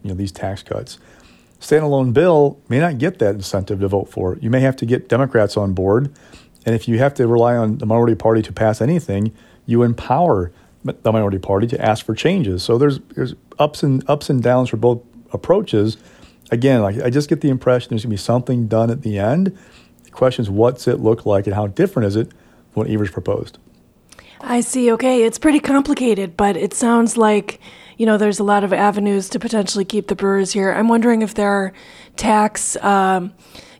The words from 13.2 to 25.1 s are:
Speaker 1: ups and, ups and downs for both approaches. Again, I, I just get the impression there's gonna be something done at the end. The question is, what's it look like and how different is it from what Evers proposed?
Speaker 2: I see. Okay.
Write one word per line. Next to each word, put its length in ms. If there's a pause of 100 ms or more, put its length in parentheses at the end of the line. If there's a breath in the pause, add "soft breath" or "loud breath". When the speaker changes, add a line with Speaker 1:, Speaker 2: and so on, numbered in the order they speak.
Speaker 1:
ups 240
and, 260
ups 220
and 120
downs 280
for 80
both 240 (300)
approaches. 640 (520 soft breath)
Again, 300
I, 260
I 40
just 180
get 140
the 80
impression 400
there's 140
gonna 60
be 60
something 500
done 240
at 120
the 160
end. 380 (480 loud breath)
The 60
question 320
is, 80
what's 380
it 120
look 260
like 200
and 80
how 120
different 420
is 80
it 140 (420 soft breath)
from 120
what 60
Evers 200
proposed? 480 (800 loud breath)
Speaker 2:
I 220
see. 300
Okay. 320